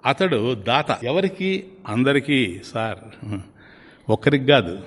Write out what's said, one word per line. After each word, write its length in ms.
అతడు 340
దాత. 220
ఎవరికి? 400
అందరికీ 440
సార్, 320
ఒక్కరికి 440
కాదు. 220